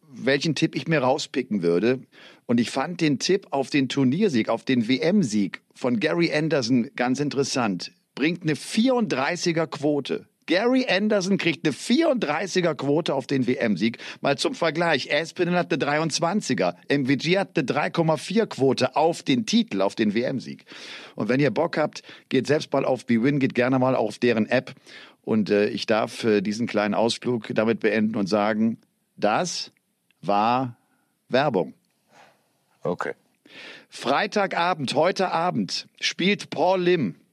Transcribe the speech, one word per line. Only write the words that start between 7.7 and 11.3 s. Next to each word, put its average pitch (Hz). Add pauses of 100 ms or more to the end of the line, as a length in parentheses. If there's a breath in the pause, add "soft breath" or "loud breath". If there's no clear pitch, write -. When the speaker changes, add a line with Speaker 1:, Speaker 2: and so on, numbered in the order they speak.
Speaker 1:
Bringt 165
eine 156
vierunddreißiger 170
Quote. 143 (180)
Gary 240
Anderson 196